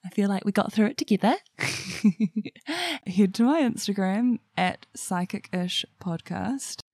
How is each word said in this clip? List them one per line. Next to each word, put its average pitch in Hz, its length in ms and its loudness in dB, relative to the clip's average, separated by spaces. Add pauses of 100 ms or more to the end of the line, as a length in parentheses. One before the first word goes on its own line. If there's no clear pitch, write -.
I 185 60 -10
feel 202 200 0
like 196 160 -2
we 202 60 0
got 202 220 2
through 214 140 4
it - 100 -4
together. 214 380 2 (120)
<laughs> - 100 -20 (1500)
Head 190 300 4
to 233 80 4
my 302 180 4
Instagram 208 760 0 (180)
at 185 380 -2
Psychic - 580 -4
Ish 180 320 -2 (160)
Podcast 175 800 -6 (120)